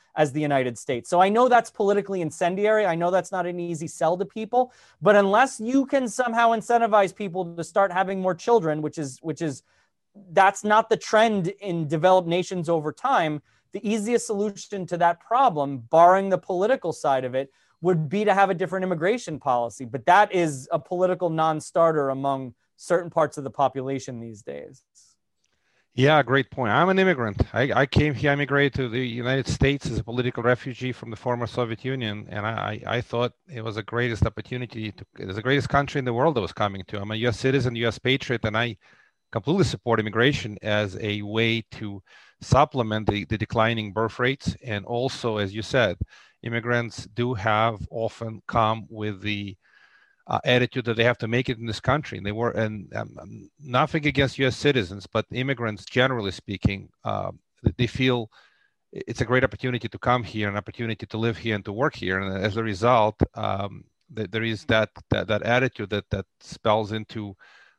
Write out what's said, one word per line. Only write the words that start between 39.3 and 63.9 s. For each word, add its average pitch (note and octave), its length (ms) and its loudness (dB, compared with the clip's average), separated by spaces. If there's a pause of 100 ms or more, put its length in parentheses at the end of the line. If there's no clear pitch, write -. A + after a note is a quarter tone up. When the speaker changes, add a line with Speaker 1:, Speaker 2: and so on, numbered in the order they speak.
Speaker 2:
completely D3+ 340 0
support A2+ 340 0
immigration A2 640 0
as G#2 380 -2
a G#2 240 -4
way A2+ 480 0
to G2+ 300 -10 (400)
supplement A2 680 0
the, G#2 180 -6
the A2 120 -4
declining A2 560 -2
birth A2 260 -4
rates. C3 440 -4
And G#2 220 -6
also, A#2+ 520 -4
as G2 180 -4
you A2 60 -6
said, G#2+ 360 0 (440)
immigrants A#2 720 -4
do A#2+ 200 -2
have A2 560 0
often A2+ 580 -6
come A2 420 2
with G#2+ 320 -8
the, G2+ 340 -6 (720)
uh, - 180 0
attitude B2 400 2
that A2+ 100 -2
they A#2 80 2
have A#2+ 140 2
to A2+ 100 -6
make A#2+ 220 0
it A#2 80 -6
in A2+ 80 -12
this A2 140 -6
country. C#3+ 380 -2
And G2 80 -10
they G#2 60 -4
were, A2+ 200 -2
and, G#2+ 440 -4
um, - 240 -8
um, G2+ 300 -18 (100)
nothing C#3+ 480 0
against C#3 300 0
U C3+ 100 2
S B2+ 80 0
citizens, G2+ 520 0
but - 240 -2
immigrants, A#2+ 540 -6
generally B2 460 0
speaking, G2 580 -4 (140)
uh, G2+ 280 -4 (320)
th-, A2+ 140 -10
they A#2+ 100 0
feel B2 420 -2 (680)
i-, - 120 -10
it's A2+ 140 -4
a A#2+ 40 -2
great B2 180 2
opportunity B2 460 -4
to - 100 -14
come B2 240 0
here, G#2 240 -4
an G2+ 80 -4
opportunity A2+ 500 -6
to - 120 -8
live A2 200 -2
here A2 180 -4
and G2+ 100 -6
to G#2 80 -8
work C3+ 220 -2
here. F#2+ 240 -2
And G2 180 -4
as G2+ 180 -2
a A2+ 80 -2
result, A2 580 2 (140)
um, G2+ 480 -6 (320)